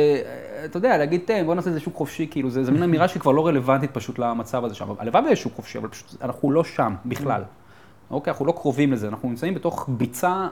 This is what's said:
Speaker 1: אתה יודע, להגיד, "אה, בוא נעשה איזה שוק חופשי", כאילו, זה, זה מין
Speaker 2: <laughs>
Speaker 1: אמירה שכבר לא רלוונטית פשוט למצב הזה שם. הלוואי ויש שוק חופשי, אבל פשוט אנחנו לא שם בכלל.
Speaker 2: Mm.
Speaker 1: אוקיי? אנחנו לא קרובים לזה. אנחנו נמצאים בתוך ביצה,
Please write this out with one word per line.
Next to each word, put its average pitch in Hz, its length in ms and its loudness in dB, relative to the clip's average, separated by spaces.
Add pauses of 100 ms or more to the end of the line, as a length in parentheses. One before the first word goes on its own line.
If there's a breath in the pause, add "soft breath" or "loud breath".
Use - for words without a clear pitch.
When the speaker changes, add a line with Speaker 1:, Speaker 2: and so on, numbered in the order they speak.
(640)
Speaker 1:
אתה 156 120 -8
יודע, 202 220 4
להגיד, 156 220 2 (100)
"אה, 202 140 2
בוא 165 100 2
נעשה 185 140 -2
איזה 160 120 0
שוק 170 140 -6
חופשי", 156 360 -4
כאילו, 131 200 -2
זה, 131 140 0
זה 127 80 2
מין 151 140 4
Speaker 2:
<laughs> - 40 2
Speaker 1:
אמירה 165 180 6
שכבר 151 240 2
לא 156 140 4
רלוונטית 135 440 2
פשוט 120 280 -6
למצב 117 460 -2
הזה 110 100 -4
שם. 101 140 -10 (100)
הלוואי 117 260 2
ויש 269 180 4
שוק - 140 -6
חופשי, - 220 -12
אבל 110 100 -8
פשוט - 340 -16
אנחנו 127 280 -2
לא 160 140 4
שם 117 300 -2 (120)
בכלל. 127 360 -2
Speaker 2:
Mm. - 180 -16 (500 soft breath)
Speaker 1:
אוקיי? 143 200 -4
אנחנו 143 160 -2
לא 165 60 2
קרובים 143 400 2
לזה. 107 160 -2
אנחנו 110 200 -6
נמצאים 151 260 -4
בתוך 160 340 -4
ביצה, 170 640 -2